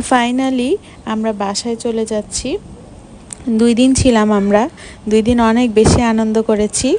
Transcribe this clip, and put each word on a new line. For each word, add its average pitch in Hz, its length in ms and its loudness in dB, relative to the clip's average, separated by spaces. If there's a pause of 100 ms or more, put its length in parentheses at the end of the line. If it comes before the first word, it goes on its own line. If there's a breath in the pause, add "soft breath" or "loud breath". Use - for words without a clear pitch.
finally 254 600 0 (420 loud breath)
আমরা 220 180 -2 (120)
বাসায় 214 420 -6
চলে 226 260 -2
যাচ্ছি। 214 380 -6 (1080)
দুই 233 200 4
দিন 262 100 4 (100)
ছিলাম 226 280 4 (120)
আমরা, 202 240 2 (480 loud breath)
দুই 220 160 4
দিন 240 100 2 (140)
অনেক 247 160 2 (120)
বেশি 220 200 4 (140)
আনন্দ 220 220 0 (140)
করেছি। 214 500 -2